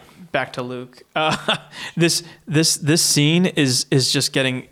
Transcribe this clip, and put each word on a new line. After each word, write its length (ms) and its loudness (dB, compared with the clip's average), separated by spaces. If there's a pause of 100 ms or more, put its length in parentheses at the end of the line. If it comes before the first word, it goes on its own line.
(320)
back 220 -2
to 80 -6
Luke. 420 -12 (120)
Uh, 420 0 (200)
<laughs> 200 -14
this, 260 2 (240)
this, 300 2
this 240 0
scene 440 4
is, 460 0
is 200 2
just 220 -2
getting 380 -2